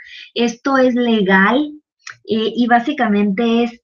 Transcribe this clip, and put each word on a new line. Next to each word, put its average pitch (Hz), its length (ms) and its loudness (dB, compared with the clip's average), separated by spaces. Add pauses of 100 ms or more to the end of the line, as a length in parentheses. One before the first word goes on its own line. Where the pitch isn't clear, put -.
(340)
esto 240 440 -2
es 254 180 2
legal, 226 760 2 (560)
eh, 220 260 -2
y 233 140 0
básicamente 233 960 0
es 233 200 -6